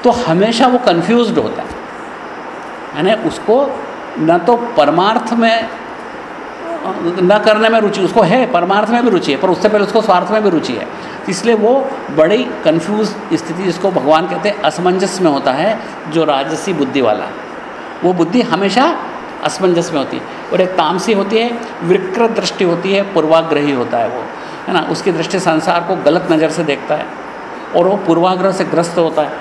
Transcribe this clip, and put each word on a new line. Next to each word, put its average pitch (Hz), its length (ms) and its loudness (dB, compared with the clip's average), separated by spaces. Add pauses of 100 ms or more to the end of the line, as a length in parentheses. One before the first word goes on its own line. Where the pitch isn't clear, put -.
तो 247 60 6
हमेशा 220 560 2
वो 247 140 4
कन्फ्यूज्ड 185 580 2
होता 107 240 -2
है, - 60 -10 (1300)
यानी 180 160 2 (160)
उसको - 260 0 (680)
न 165 180 4
तो 226 180 4 (200)
परमार्थ 220 580 2
में, 226 340 2 (1500)
न 196 220 6
करने 220 240 4
में 226 120 4
रुचि, 202 200 0
उसको 190 220 4
है 202 300 4
परमार्थ 196 380 2
में 240 140 2
भी 233 60 4
रुचि 151 220 2
है, 135 60 0
पर - 120 2
उससे 170 180 2
पहले 208 160 4
उसको 214 180 2
स्वार्थ 185 300 2
में 214 100 2
भी 202 80 4
रुचि 143 220 0
है। 104 140 -6 (420)
इसलिए 220 280 0
वो 220 180 4 (360)
बड़ी 156 340 4 (200)
कन्फ्यूज 190 440 2
स्थिति, 165 540 -4
जिसको 190 280 0
भगवान 156 380 2
कहते 175 200 -2
हैं 202 140 -4
असमंजस 180 580 0
में 170 100 4
होता 135 220 0
है 196 260 0 (300)
जो 160 160 2
राजसी 151 480 -2
बुद्धि 139 280 0
वाला, 107 260 0 (760)
वो 180 80 4
बुद्धि 180 320 2
हमेशा 196 400 2 (600)
असमंजस 170 480 2
में 151 60 -2
होती 131 180 -4
है। - 60 -8 (300)
और 180 80 2
एक 185 120 2
तामसी 170 400 0
होती 202 260 2
है, 240 120 0 (340)
विकृत 202 480 2
दृष्टि 196 320 -2
होती 180 280 0
है, 196 100 2 (120)
पूर्वाग्रही 156 580 2
होता 120 260 -2
है 110 100 0
वो, 120 140 -6 (440)
है - 80 -4
ना, - 60 4 (100)
उसकी 175 220 0
दृष्टि 165 280 -2
संसार 170 400 2
को 175 240 -2
गलत 160 280 2
नज़र 156 180 2
से 170 140 -2
देखता 147 300 -2
है 151 120 -6 (720)
और 175 120 4
वो 202 80 2 (100)
पूर्वाग्रह 180 460 2
से 185 140 -2
ग्रस्त 170 320 -2
होता 156 240 2
है 135 180 -2